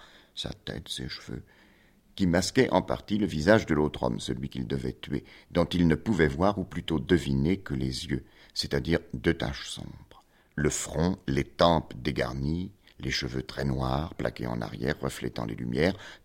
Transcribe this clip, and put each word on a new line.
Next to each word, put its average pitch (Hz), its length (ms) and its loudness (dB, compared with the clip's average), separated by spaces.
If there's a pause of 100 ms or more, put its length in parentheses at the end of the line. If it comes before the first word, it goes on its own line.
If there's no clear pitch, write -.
(360)
sa - 160 -8
tête, - 380 -10
ses - 180 -8
cheveux, - 360 -10 (720)
qui 95 120 2
masquait 95 440 4
en 90 100 6
partie - 360 -4
le 104 80 2
visage 80 400 6
de 80 80 2
l'autre 73 300 0
homme, 58 160 0
celui 64 300 -6
qu'il 64 180 -6
devait 64 260 -4
tuer, - 300 -6 (280)
dont 85 140 2
il 87 220 4
ne 80 80 6
pouvait 82 320 2
voir, 90 300 2
ou 92 60 -4
plutôt 82 360 -4
deviner, 71 580 2
que - 160 -8
les 65 340 -4
yeux, 64 180 -4 (280)
c'est-à-dire 71 460 0 (140)
deux 71 200 2
taches - 360 -4
sombres. - 540 -16 (320)
Le 73 140 4
front, - 480 -2 (100)
les 69 160 2
tempes - 540 4
dégarnies, 67 760 -2 (280)
les 65 120 -4
cheveux 64 320 -4
très - 220 -6
noirs, 65 500 0
plaqués 60 320 -4
en 58 140 -4
arrière, 57 380 -4
reflétant 62 460 -4
les 55 100 -6
lumières, 64 420 0 (280)